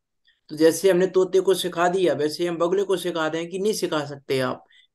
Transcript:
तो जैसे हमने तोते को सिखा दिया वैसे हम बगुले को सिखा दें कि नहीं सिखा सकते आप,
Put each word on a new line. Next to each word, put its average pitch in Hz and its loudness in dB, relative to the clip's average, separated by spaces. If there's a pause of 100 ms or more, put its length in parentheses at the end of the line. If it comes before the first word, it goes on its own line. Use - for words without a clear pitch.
(500)
तो 156 -12
जैसे 160 4
हमने 180 4
तोते 185 2
को 185 2
सिखा 175 0
दिया 175 2
वैसे 151 -2
हम 170 -4
बगुले 175 0
को 190 -2
सिखा 165 -4
दें 165 -6
कि 185 -8
नहीं 202 -2
सिखा 165 -4
सकते 139 -4
आप, 127 -4 (300)